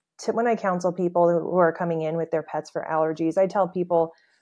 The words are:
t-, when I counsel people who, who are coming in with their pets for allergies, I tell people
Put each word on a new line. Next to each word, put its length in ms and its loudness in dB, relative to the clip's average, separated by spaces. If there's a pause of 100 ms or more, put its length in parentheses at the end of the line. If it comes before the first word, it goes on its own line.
(200)
t-, 120 -4
when 160 0
I 80 2
counsel 380 -2
people 360 2
who, 100 2
who 180 -2
are 160 6
coming 300 -2
in 120 -2
with 160 -4
their 120 -2
pets 260 -8
for 200 -8
allergies, 480 0
I 100 4
tell 200 0
people 460 0 (280)